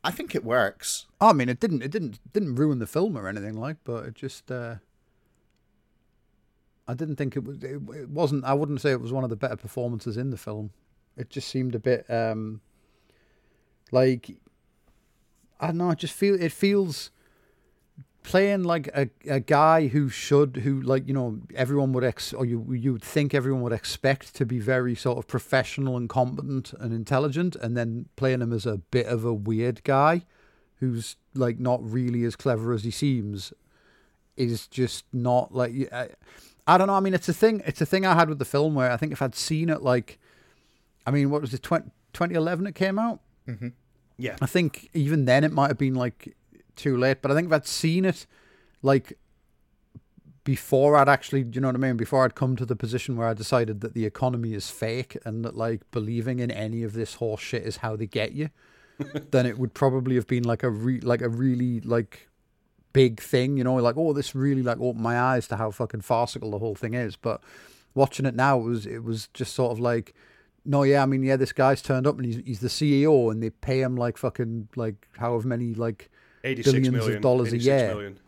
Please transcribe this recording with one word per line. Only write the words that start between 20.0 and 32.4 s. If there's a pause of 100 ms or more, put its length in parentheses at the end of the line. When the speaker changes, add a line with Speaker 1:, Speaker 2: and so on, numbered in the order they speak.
Speaker 2:
should,
who,
like,
you
know, (140)
everyone
would
ex-,
or
you,
you
would
think
everyone
would
expect
to
be
very
sort
of
professional
and
competent
and
intelligent,
and
then (100)
playing
him
as
a
bit
of
a
weird
guy (540)
who's, (180)
like,
not
really
as
clever